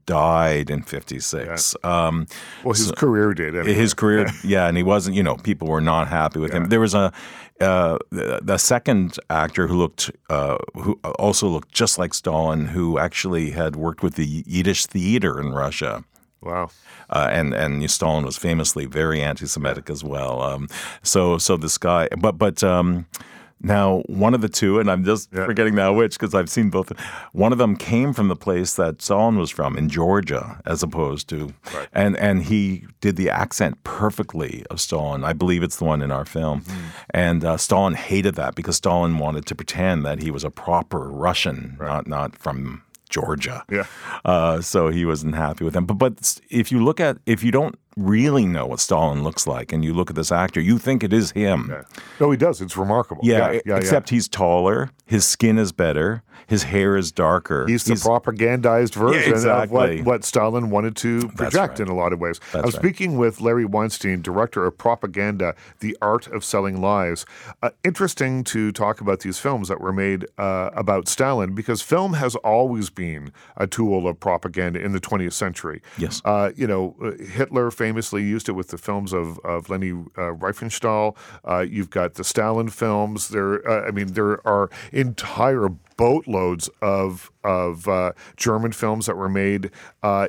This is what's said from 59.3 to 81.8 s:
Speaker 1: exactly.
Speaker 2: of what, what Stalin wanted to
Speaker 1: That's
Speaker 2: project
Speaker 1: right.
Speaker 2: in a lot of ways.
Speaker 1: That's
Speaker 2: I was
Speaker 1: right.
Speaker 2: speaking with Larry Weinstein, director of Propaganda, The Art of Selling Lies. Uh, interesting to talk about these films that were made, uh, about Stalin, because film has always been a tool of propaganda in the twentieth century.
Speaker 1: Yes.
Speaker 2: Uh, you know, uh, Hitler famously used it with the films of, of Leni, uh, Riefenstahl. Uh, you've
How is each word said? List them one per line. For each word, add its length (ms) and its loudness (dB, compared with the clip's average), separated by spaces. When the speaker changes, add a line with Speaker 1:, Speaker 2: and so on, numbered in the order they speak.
Speaker 1:
exactly. 640 2
Speaker 2:
of 60 -2
what, 80 4
what 100 -4
Stalin 460 0
wanted 260 0
to 260 0
Speaker 1:
That's 120 -8
Speaker 2:
project 440 0
Speaker 1:
right. 20 0
Speaker 2:
in 80 -2
a 60 -2
lot 180 2
of 80 -2
ways. 200 -4
Speaker 1:
That's 100 -2
Speaker 2:
I 40 2
was 100 0
Speaker 1:
right. 60 -10
Speaker 2:
speaking 360 0
with 220 0
Larry 240 2
Weinstein, 580 -2
director 440 -2
of 120 -4
Propaganda, 760 -2
The 200 -6
Art 280 0
of 160 -8
Selling 360 -2
Lies. 460 0
Uh, 100 0
interesting 600 -2
to 280 -2
talk 280 -2
about 200 0
these 200 -6
films 280 -2
that 120 -4
were 120 -4
made, 340 -2
uh, 360 -2
about 340 0
Stalin, 460 0
because 280 -4
film 320 0
has 220 0
always 520 0
been 440 -8
a 100 -2
tool 420 0
of 120 -4
propaganda 600 -2
in 120 -4
the 80 -2
twentieth 340 -4
century. 480 -6
Speaker 1:
Yes. 260 -6
Speaker 2:
Uh, 320 2
you 100 -2
know, 360 -2
uh, 100 -4
Hitler 480 -2
famously 520 -4
used 260 -2
it 40 0
with 160 -6
the 100 -10
films 340 -6
of, 280 -4
of 300 -6
Leni, 220 -4
uh, 420 -8
Riefenstahl. 840 -2
Uh, 120 2
you've 300 -4